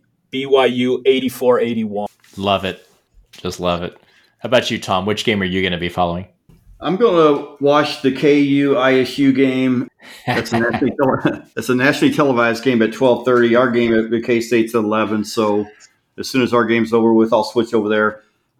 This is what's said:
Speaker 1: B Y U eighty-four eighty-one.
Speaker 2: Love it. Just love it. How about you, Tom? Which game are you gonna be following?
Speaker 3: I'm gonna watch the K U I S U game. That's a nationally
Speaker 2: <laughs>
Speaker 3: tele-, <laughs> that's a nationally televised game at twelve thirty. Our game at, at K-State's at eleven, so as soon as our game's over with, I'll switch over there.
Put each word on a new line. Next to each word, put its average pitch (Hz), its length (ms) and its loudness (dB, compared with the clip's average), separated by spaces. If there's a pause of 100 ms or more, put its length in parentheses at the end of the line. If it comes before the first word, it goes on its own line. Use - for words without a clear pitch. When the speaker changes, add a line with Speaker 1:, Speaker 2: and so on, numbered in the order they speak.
(320)
Speaker 1:
B 135 140 -8
Y 135 220 2
U 123 380 -2
eighty-four 127 540 0
eighty-one. 110 480 -4 (300)
Speaker 2:
Love 98 260 -2
it. 92 240 -8 (460)
Just - 260 -10
love 87 240 -2
it. 87 140 -12 (420)
How - 80 -10
about 120 240 2
you, 110 80 -4
Tom? 95 260 -2
Which 104 200 -4
game 104 160 0
are 95 40 -2
you 92 160 -2
gonna 90 160 -2
be 87 120 -4
following? 90 380 -4 (540)
Speaker 3:
I'm 160 160 -4
gonna 165 640 2
watch 143 400 0
the 135 100 2
K 147 280 2
U 139 380 2
I 131 180 2
S 127 220 0
U 139 160 4
game. 131 560 0 (380)
That's 117 240 -2
a 113 80 0
nationally 113 380 -2
Speaker 2:
<laughs> 151 40 0
Speaker 3:
tele-, 131 480 -2
<laughs> - 60 -18
that's 113 140 -8
a 127 60 2
nationally 135 380 2
televised 120 500 0
game 123 180 2
at 110 120 0
twelve 123 320 0
thirty. 120 300 4
Our 127 160 2
game 117 220 0
at, 113 200 0
at 117 100 -2
K-State's 117 520 0
at 113 80 0
eleven, 107 400 -2
so 104 420 -2 (520)
as 104 120 -10
soon 131 140 -2
as 117 100 -2
our 117 120 2
game's 113 280 0
over 113 200 4
with, 113 200 4
I'll 110 100 4
switch - 300 -4
over 107 160 0
there. 107 320 0 (380)